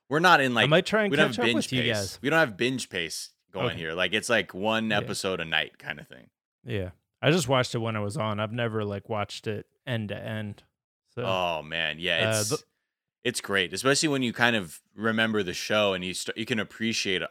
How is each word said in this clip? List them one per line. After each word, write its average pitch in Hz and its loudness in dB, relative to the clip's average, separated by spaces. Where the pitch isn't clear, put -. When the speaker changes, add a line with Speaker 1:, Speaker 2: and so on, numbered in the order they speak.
Speaker 1:
we're 143 0
not 170 8
in, 131 2
like, 113 6
Speaker 2:
I - 2
might 175 4
try 214 2
and - 0
Speaker 1:
we 143 2
don't 151 6
Speaker 2:
catch 117 -4
Speaker 1:
have 240 -2
Speaker 2:
up - 4
Speaker 1:
binge 120 2
Speaker 2:
with - -6
you 127 0
Speaker 1:
pace. 117 0
Speaker 2:
guys. 98 -4
Speaker 1:
We 127 0
don't 160 4
have 127 2
binge 127 -2
pace 85 -6
going 107 -2
Speaker 2:
Okay. 85 -6
Speaker 1:
here. 82 -4
Like, 90 0
it's, 110 0
like, 107 2
one 110 0
Speaker 2:
Yeah. 104 2
Speaker 1:
episode 95 -2
a 82 -4
night 78 -2
kind 73 -12
of - -20
thing. 64 -20
Speaker 2:
Yeah. 98 -4
I 131 4
just 156 2
watched 127 2
it 120 -2
when 113 -2
it 107 -2
was 101 -4
on. 107 -2
I've 107 -4
never, 110 -2
like, 101 -6
watched 104 -6
it 104 -6
end 110 -4
to 101 -6
end. 107 -8
So, 123 -6
Speaker 1:
Oh, 90 0
man. 78 -4
Yeah, 87 2
Speaker 2:
uh, 107 2
Speaker 1:
it's, 107 0
Speaker 2:
the 131 -2
Speaker 1:
it's 120 -2
great, 92 0
especially 135 2
when 139 0
you 117 -2
kind 120 4
of 90 -6
remember 110 0
the 87 -4
show 104 2
and 90 -2
you 92 -4
st-, - -8
you 110 -4
can 113 -2
appreciate 101 -2